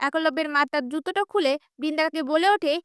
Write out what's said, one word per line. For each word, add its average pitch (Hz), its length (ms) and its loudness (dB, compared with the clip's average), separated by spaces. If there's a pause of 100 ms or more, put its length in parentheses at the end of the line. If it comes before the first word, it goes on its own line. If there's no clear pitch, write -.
একলব্যের 311 480 0
মা 294 180 2
তার 294 220 -2
জুতোটা 320 360 -2
খুলে 311 280 0 (240)
বৃন্দাকে 311 460 -2
বলে 311 280 2
ওঠে, 349 220 2 (120)